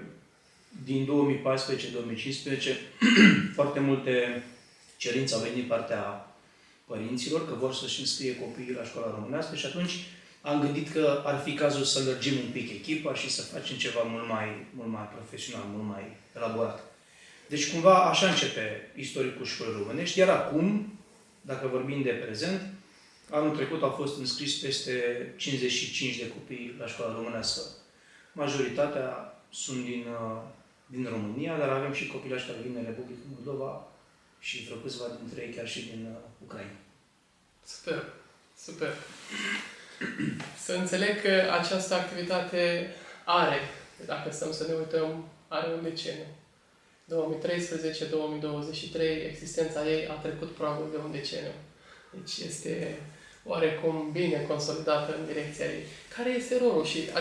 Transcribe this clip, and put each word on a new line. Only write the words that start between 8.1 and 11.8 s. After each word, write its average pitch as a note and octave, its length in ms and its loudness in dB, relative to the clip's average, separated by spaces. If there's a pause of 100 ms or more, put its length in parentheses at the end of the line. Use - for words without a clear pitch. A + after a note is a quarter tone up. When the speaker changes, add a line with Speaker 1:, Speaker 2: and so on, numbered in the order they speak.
Speaker 1:
copiii B2 420 -6
la A2+ 60 -6
școala A2+ 320 -4
românească C#3+ 400 -4
și - 100 -4
atunci F3 280 -2 (480)
am D3 200 2
gândit C#3+ 300 2
că C#3+ 340 4
ar C#3 180 2
fi C#3 100 -2
cazul C#3 300 4